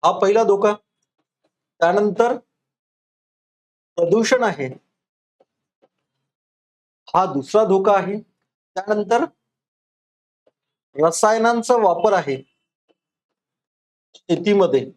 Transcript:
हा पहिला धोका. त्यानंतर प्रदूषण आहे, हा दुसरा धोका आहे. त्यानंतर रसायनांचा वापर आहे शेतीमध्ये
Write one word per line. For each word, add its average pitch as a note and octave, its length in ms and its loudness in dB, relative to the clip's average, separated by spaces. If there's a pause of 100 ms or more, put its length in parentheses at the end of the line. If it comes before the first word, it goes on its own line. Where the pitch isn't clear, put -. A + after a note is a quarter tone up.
हा F#3 160 0
पहिला G3+ 240 2
धोका. G3+ 300 0 (1040)
त्यानंतर G#3 580 0 (1600)
प्रदूषण A3 480 0
आहे, D#3 240 -4 (2500)
हा F#3 120 2
दुसरा F#3 400 0
धोका G3 280 0
आहे. G3 260 -2 (560)
त्यानंतर G#3 500 -2 (1800)
रसायनांचा A3+ 720 2
वापर G#3 380 2
आहे C#3 300 -4 (1700)
शेतीमध्ये D#3+ 800 0